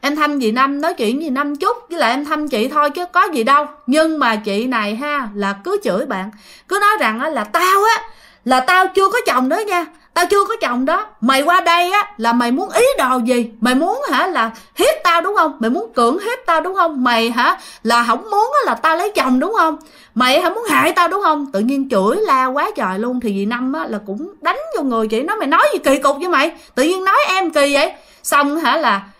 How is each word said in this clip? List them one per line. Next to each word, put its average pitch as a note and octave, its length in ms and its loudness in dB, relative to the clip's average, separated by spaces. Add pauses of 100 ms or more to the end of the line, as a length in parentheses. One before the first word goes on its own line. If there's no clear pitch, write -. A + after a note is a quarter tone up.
Em C#4+ 160 -2
thăm D4 240 0
dì A3 120 0
Năm, C4+ 280 0
nói E4 140 -2
chuyện A#3+ 220 -2
với D4+ 80 -6
dì D#4+ 60 -6
Năm C#4+ 260 -4
chút, G#4 200 -2 (140)
với E4+ 80 -10
lại A#3+ 120 2
em C4+ 140 -2
thăm D4+ 240 -4
chị A#3+ 200 -2
thôi D4 220 0
chứ F4 220 -8
có F#4 200 4
gì B3 120 -2
đâu. C#4+ 220 2 (200)
Nhưng D#4 320 2
mà A#3+ 180 0
chị G#3+ 300 -4
này A3 300 -4
ha, C#4+ 380 -6
là G3+ 300 -4
cứ G4+ 200 -4
chửi G#3+ 220 -2
bạn, G3+ 240 -8 (380)
cứ F#4+ 120 -2
nói G#4 100 2 (100)
rằng A3+ 200 -2
á, C#4+ 80 -4
là C4+ 160 -4
tao F#4 400 2 (120)
á, - 60 -6 (420)
là B3+ 160 2
tao F#4 340 4
chưa F#4+ 160 4
có A#4+ 160 -2
chồng B3+ 220 0
nữa E4 180 0
nha, F4 200 -2 (280)
tao F4 120 2
chưa G4 180 2
có A4+ 160 -4
chồng B3 240 -2
đó. F4 220 -2 (140)
Mày C4 220 2
qua F4 180 4
đây F4 300 2
á, G#4 260 0
là A3+ 160 0
mày A#3+ 200 2
muốn E4+ 180 -2
ý - 140 2 (140)
đồ B3+ 260 0
gì? A#3+ 260 0 (100)
Mày B3 140 2
muốn F#4 360 0
hả, D4 160 0
là B3+ 240 -2 (240)
hiếp B4+ 200 2 (100)
tao E4+ 160 4
đúng G4 160 -2
không? D#4+ 220 2
Mày A3 120 -2
muốn F#4 240 -4
cưỡng B3 240 2
hiếp A#4 280 -6
tao E4 140 2
đúng F4+ 140 -4
không? E4 300 0
Mày A#3 260 2
hả, B3+ 280 0 (240)
là A#3 260 2
không B3 220 -2
muốn G#4+ 220 4
á, D5 140 4
là C4 80 0
tao D#4+ 220 2
lấy G4+ 180 -2
chồng C4 260 2
đúng F#4 180 -2
không? D#4+ 180 2 (380)
Mày B3+ 260 2
hả, F4+ 100 0
muốn A4+ 180 -6
hại D4 240 2
tao F4 160 4
đúng F#4+ 160 -2
không? D4+ 280 2
Tự G3 80 -2
nhiên C4+ 300 0
chửi G#3+ 260 2
la D4 300 2
quá C#4+ 300 -2
trời F#3+ 220 -2
luôn. B3 220 -4
Thì A#3+ 80 -6
dì G3 180 -2
Năm A#3+ 260 -4
á, D#4+ 160 -4
là A3 180 -6
cũng C#4+ 340 -10
đánh F4 180 -2 (180)
vô F4 60 -4
người A3+ 260 -2
chị, A3 140 -2
nói F#4 140 -4
mày F4 120 -4
nói E4+ 240 4
gì G4+ 60 -2
kỳ C#4+ 200 2
cục C#4+ 220 2
vậy F4 80 -6
mày? E4 240 0 (220)
Tự B3 80 0
nhiên F#4 220 0
nói F#4+ 140 4 (100)
em F#4 220 0
kỳ C#4+ 240 2
vậy? C#4+ 180 0 (300)
Xong C#4+ 340 0
hả, C#4+ 200 0
là A3+ 260 0 (180)